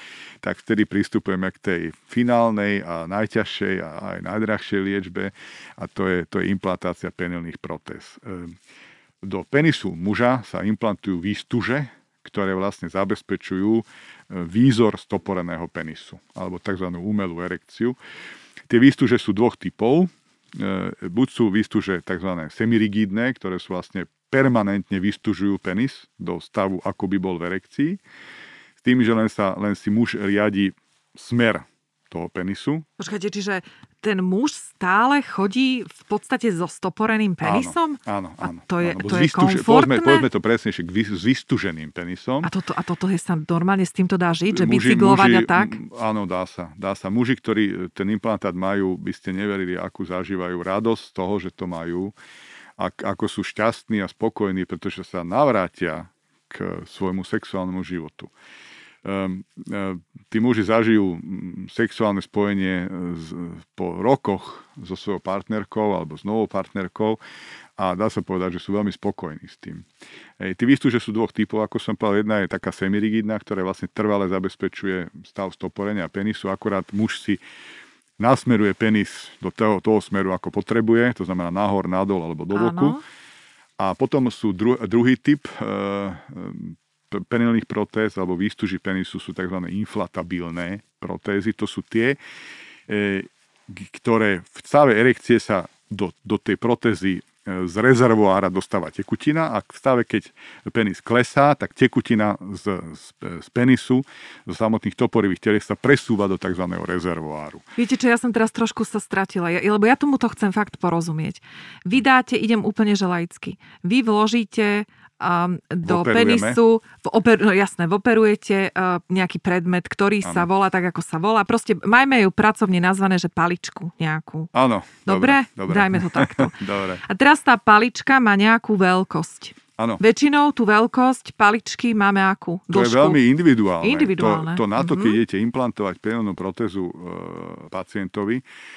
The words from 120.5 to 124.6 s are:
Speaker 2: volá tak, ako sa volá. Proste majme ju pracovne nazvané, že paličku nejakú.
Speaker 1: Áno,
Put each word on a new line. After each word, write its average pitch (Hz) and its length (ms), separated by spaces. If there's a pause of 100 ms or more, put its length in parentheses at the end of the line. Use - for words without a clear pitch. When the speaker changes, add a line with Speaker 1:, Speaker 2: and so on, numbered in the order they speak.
Speaker 2:
volá 196 140
tak, 185 180
ako 170 140
sa - 180
volá. 208 260
Proste 220 360
majme 254 400
ju 190 100
pracovne 208 480
nazvané, 185 380
že 175 120
paličku 170 680
nejakú. 156 560
Speaker 1:
Áno, 127 320 (180)